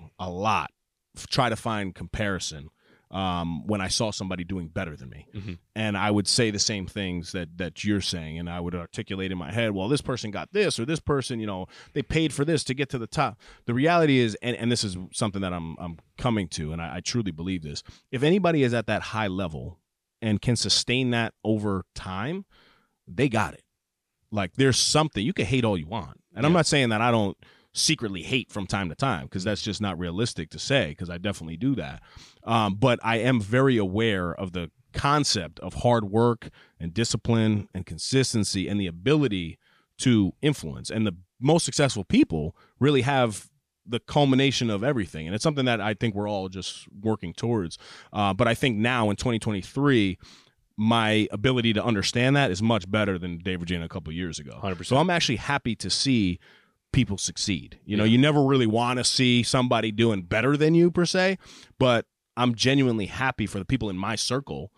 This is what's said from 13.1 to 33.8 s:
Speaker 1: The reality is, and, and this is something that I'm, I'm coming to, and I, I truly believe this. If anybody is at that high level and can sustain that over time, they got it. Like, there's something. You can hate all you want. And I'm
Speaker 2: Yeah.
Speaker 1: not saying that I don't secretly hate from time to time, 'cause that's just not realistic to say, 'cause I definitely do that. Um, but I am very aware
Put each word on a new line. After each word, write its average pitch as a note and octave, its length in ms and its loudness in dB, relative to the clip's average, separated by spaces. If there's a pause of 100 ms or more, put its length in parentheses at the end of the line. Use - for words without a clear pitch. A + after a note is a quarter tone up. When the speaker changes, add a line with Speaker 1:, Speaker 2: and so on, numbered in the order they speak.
Speaker 1:
The A#2+ 100 -2
reality D#3 420 6
is, A2+ 240 4
and, A#2+ 160 -2
and A#2+ 140 -2
this A#2 120 0
is F#2 140 -6 (140)
something G2 320 -4
that F2+ 100 -2
I'm, E2 260 -8
I'm E2 180 -10 (200)
coming G#2+ 320 0
to, D#2 240 -6
and E2 80 -6
I, D#2+ 140 -8
I F2+ 60 -8
truly A2 300 -2
believe E2+ 300 -6
this. D2 220 -10 (280)
If B2+ 120 -2
anybody E3+ 400 4
is A#2+ 100 2
at A2+ 140 -2
that G#2 160 -2
high G#2+ 240 -4
level F2 520 -6 (400)
and G#2+ 220 0
can A#2+ 140 2
sustain B2 560 0
that A#2 320 -2
over G#2 500 0
time, A#2+ 520 -8 (640)
they A#2+ 220 0
got G#2+ 240 0
it. - 100 -20 (680)
Like, G2 240 -2
there's C3 240 4
something. D3+ 440 0
You E3+ 100 0
can - 120 -2
hate B2+ 200 2
all G#2 120 2
you D2+ 80 -6
want. D#2+ 340 -10 (160)
And A#2+ 120 0
I'm E3 60 6
Speaker 2:
Yeah. F3 60 6
Speaker 1:
not D#3 60 4
saying C3+ 240 4
that G#2+ 120 2
I A#2+ 100 4
don't G#2+ 260 2 (380)
secretly G2 460 0
hate A2 300 -4
from G2 160 -6
time G2 220 -2
to D2 60 -8
time, G#2 320 -2
'cause F#2 160 -8
that's G#2 200 -2
just G#2 180 -6
not F#2+ 160 -2
realistic F2+ 540 -4
to - 80 -12
say, G#2+ 340 0
'cause F2 160 -10
I F2 80 -8
definitely E2+ 400 -6
do C3 160 0
that. D#2 300 -8 (400)
Um, G2+ 320 0
but A#2+ 280 4
I A2+ 140 2
am A#2+ 240 2
very B2 360 4
aware G2 580 2